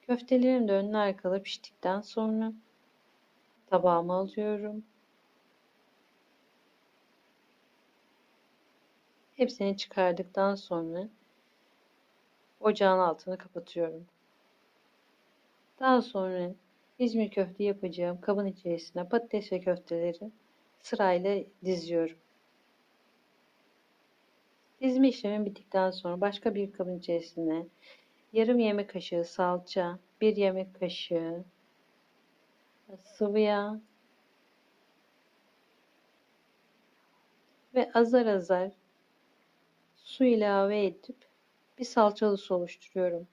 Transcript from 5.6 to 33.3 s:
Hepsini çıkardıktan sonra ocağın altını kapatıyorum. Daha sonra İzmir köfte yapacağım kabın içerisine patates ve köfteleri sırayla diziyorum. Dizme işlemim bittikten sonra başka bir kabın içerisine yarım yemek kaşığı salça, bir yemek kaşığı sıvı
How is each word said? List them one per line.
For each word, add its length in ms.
Hepsini 420
çıkardıktan 760
sonra 540
ocağın 400
altını 380
kapatıyorum. 680
Daha 220
sonra 500
İzmir 320
köfte 320
yapacağım 580
kabın 240
içerisine 640
patates 420
ve 80
köfteleri 720
sırayla 640
diziyorum. 520
Dizme 280
işlemim 360
bittikten 460
sonra 300
başka 340
bir 160
kabın 280
içerisine 680
yarım 260
yemek 300
kaşığı 340
salça, 760
bir 140
yemek 440
kaşığı 640
sıvı 420